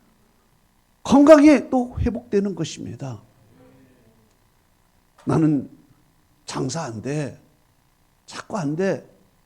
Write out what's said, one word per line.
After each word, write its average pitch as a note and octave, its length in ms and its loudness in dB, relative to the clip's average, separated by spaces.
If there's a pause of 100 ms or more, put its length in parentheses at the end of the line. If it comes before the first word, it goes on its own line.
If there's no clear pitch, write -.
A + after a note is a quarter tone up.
(1040)
건강이 C#4+ 680 6
또 B3 300 -4
회복되는 G#3 540 -4
것입니다. C3 720 -12 (2000)
"나는 D#3 440 0 (760)
장사 D3 380 -10
안 A2 180 -12
돼. C#3 400 -10 (840)
자꾸 - 320 -14
안 D3+ 180 -6
돼." F3+ 320 -4 (380)